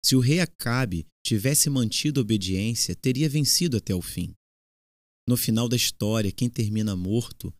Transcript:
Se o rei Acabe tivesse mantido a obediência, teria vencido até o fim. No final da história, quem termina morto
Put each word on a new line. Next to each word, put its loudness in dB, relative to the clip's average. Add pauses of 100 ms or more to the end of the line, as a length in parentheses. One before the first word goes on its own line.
Se 2
o 6
rei 2
Acabe -2 (180)
tivesse 2
mantido 0
a 2
obediência, 0
teria 0
vencido 2
até 0
o -2
fim. -6 (920)
No 4
final 0
da 2
história, 0
quem -2
termina -2
morto -2